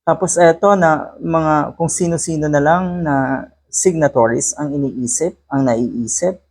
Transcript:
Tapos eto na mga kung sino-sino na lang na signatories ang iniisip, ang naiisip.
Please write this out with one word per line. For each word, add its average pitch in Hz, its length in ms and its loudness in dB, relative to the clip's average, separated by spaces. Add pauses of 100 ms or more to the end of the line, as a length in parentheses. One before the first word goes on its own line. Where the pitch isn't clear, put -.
Tapos 170 400 -2
eto 170 320 4
na 165 480 2
mga 156 560 0
kung 165 160 -2
sino-sino 165 560 -2
na 147 100 2
lang 175 460 0
na 135 400 -2 (240)
signatories 139 880 0
ang 143 160 -6
iniisip, 139 640 -4 (160)
ang 135 160 0
naiisip. 120 720 -2 (100)